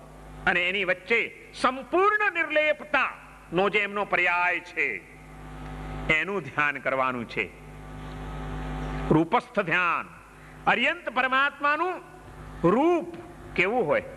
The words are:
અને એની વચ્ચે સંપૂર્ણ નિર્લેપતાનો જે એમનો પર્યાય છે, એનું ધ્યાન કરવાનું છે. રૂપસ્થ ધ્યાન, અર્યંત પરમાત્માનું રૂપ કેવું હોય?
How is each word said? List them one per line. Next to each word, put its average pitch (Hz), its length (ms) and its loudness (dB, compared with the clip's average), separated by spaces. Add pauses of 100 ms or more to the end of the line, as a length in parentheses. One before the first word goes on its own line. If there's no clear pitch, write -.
(460)
અને 180 220 4
એની 196 160 0
વચ્ચે 185 580 0 (120)
સંપૂર્ણ 370 800 2
નિર્લેપતાનો 294 1400 0
જે 208 80 2
એમનો 202 260 0
પર્યાય 175 560 2
છે, 127 420 -2 (1120)
એનું 175 280 0
ધ્યાન 147 360 0
કરવાનું 127 500 0
છે. 95 220 -4 (1600)
રૂપસ્થ 165 500 2
ધ્યાન, 165 480 0 (580)
અર્યંત 269 420 2
પરમાત્માનું 277 960 0 (680)
રૂપ 311 440 4 (420)
કેવું 196 300 2
હોય? 120 160 4 (140)